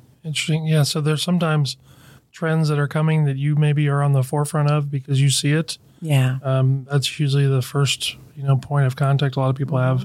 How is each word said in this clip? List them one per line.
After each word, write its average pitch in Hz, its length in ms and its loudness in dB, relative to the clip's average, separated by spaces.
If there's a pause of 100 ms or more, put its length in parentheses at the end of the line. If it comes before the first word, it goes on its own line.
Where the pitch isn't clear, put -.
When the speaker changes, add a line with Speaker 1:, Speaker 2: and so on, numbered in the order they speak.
(220)
Speaker 1:
Interesting. 156 440 -4
Yeah. 156 160 4
So 151 180 -2
there's 147 220 0
sometimes 156 540 0 (540)
trends 160 380 0
that 147 80 0
are 143 100 0
coming 156 380 2
that 135 120 0
you 147 180 0
maybe 147 320 2
are 143 160 0
on 143 100 2
the 135 100 2
forefront 147 460 0
of 147 220 0
because 135 280 -2
you 139 120 4
see 143 220 0
it. 160 260 -2 (220)
Speaker 2:
Yeah. 135 420 0
Speaker 1:
Um, 131 460 0
that's 139 300 -2
usually 143 280 2
the 135 140 2
first, - 540 -2 (200)
you 139 80 -12
know, 139 120 2
point 139 300 0
of 131 100 -2
contact 139 400 0
a 139 40 -2
lot 131 100 0
of 131 80 0
people 135 200 -4
have 131 280 0